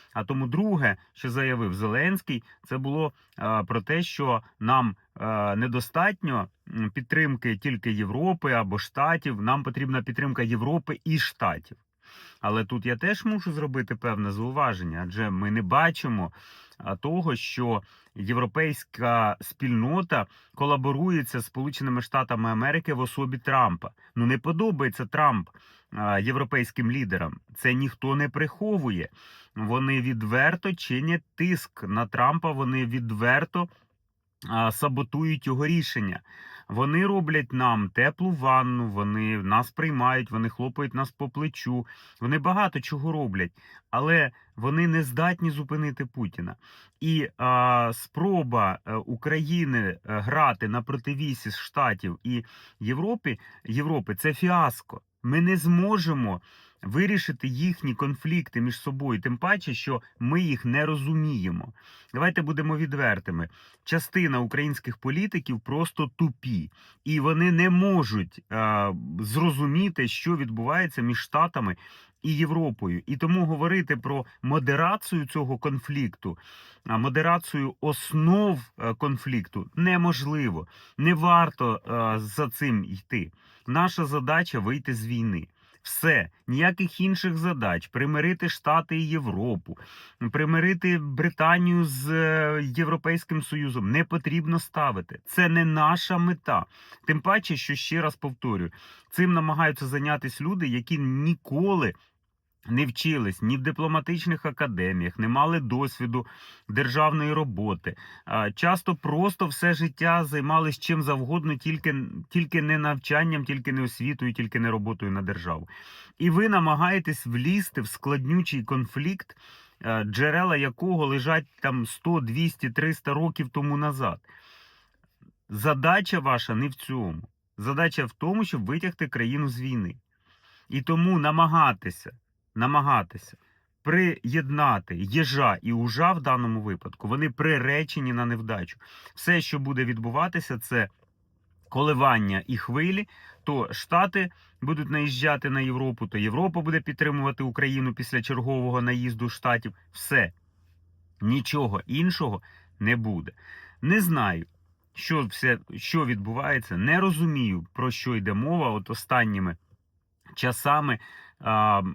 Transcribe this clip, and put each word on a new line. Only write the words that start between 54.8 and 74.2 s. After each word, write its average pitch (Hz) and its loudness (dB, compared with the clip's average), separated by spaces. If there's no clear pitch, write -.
Ми 143 2
не 180 4
зможемо 160 2
вирішити 156 0
їхні 139 -2
конфлікти 147 -2
між 120 -2
собою, 135 -2
тим 123 -2
паче, 180 -2
що 127 -4
ми 143 2
їх 147 -2
не 139 0
розуміємо. 143 -2
Давайте 165 0
будемо 151 -2
відвертими. 110 -2
Частина 160 0
українських 135 -4
політиків 147 -2
просто 147 -2
тупі, 117 -2
і 151 0
вони 160 4
не 175 6
можуть, 165 2
а, 107 2
зрозуміти, 143 2
що 170 -2
відбувається 139 -2
між 117 0
Штатами 143 0
і 156 0
Європою. 147 0
І 139 -2
тому 170 2
говорити 160 0
про 135 -4